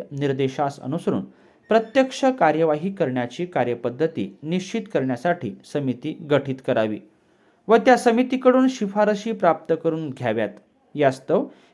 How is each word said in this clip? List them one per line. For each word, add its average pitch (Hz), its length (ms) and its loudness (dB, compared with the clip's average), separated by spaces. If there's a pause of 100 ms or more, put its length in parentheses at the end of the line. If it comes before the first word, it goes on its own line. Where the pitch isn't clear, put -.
(100)
निर्देशास 139 680 -2
अनुसरून 143 440 -4 (440)
प्रत्यक्ष 254 560 0
कार्यवाही 165 680 2
करण्याची 127 540 -4
कार्यपद्धती 123 960 -4
निश्चित 185 400 -4 (120)
करण्यासाठी 131 580 -2 (200)
समिती 147 580 -6
गठीत 135 240 0 (120)
करावी 110 320 0 (720)
व 220 80 6
त्या 240 200 6
समितीकडून 254 720 2
शिफारशी 208 640 0
प्राप्त 165 420 0 (100)
करून 160 260 -2
घ्याव्यात. 113 380 -2 (460)
यास्तव 147 520 2 (280)